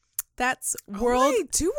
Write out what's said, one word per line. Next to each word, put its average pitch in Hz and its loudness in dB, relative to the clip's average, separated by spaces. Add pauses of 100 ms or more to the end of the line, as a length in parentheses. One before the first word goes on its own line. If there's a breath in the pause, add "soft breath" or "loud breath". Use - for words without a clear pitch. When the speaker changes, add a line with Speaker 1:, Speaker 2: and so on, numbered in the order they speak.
(380)
Speaker 1:
That's 254 -4 (200)
Speaker 2:
Oh, 196 -4
Speaker 1:
World 254 4
Speaker 2:
I 392 0 (100)
do 330 0